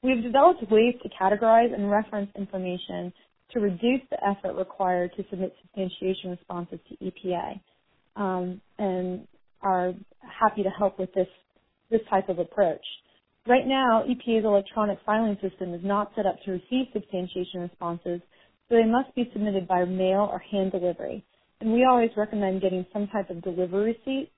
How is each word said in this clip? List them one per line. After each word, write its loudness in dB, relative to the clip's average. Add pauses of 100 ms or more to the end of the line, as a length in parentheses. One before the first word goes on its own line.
We've 0
developed 4
ways 6
to -10 (120)
categorize 4
and -2
reference -2
information -8 (400)
to -2
reduce 0 (100)
the -6
effort -4
required -2
to -8
submit -6
substantiation -6
responses -10 (100)
to -18
E -6 (100)
P -4
A, -12
um, -4 (180)
and -4 (360)
are 0 (260)
happy 0
to 0
help -2
with -6
this, 0 (640)
this 2
type 0
of -2
approach. 0 (600)
Right 4
now, 4
E 0
P 0
A's 2
electronic 2
filing 0
system -6
is -8
not -2
set 0
up 0
to -6
receive -2
substantiation -6
responses, -6 (480)
so 4
they 6
must 0
be -2
submitted -2
by 2
mail 0
or -6 (100)
hand 0
delivery. -4 (360)
And 0
we 4
always 4
recommend -2
getting 0
some -4
type -4
of -10
delivery -2
receipt -6